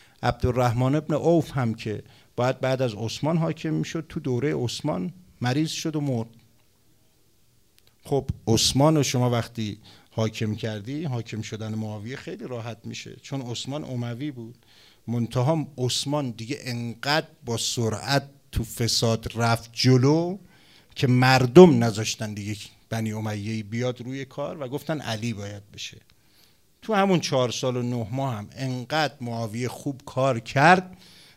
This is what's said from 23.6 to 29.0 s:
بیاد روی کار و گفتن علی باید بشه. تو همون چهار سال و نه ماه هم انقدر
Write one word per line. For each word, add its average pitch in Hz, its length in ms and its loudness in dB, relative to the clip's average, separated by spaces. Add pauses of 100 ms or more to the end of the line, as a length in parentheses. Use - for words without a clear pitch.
بیاد 120 380 -4
روی 131 240 -10
کار 151 380 -8
و 131 60 -8
گفتن 147 320 -6
علی 113 320 -6
باید 101 300 -10 (100)
بشه. - 240 -14 (840)
تو 220 120 -2
همون 196 260 4
چهار 127 300 2
سال 127 260 -2
و 123 60 -4
نه 123 280 -4
ماه 131 240 -4
هم 104 220 -10
انقدر 131 640 -4